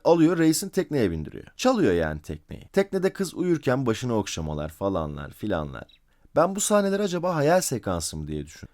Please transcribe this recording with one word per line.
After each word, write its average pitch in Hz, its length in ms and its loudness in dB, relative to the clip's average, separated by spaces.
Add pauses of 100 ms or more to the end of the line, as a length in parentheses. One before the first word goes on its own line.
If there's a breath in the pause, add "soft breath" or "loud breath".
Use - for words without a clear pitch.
alıyor, 170 340 6
reisin 160 320 2
tekneye 143 420 0
bindiriyor. 78 340 -8 (120)
Çalıyor 208 360 4
yani 78 280 0
tekneyi. - 520 -14
Teknede 190 400 0
kız 185 220 -6
uyurken 143 500 0
başını 117 280 -2
okşamalar 78 560 -4
falanlar 78 600 -4
filanlar. 78 540 -6 (500)
Ben 180 200 4
bu 208 40 -6
sahneleri 202 440 2
acaba 180 320 -2
hayal 156 260 4
sekansı 90 560 -4
mı 76 100 -8
diye 76 180 -6
düşün. - 280 -20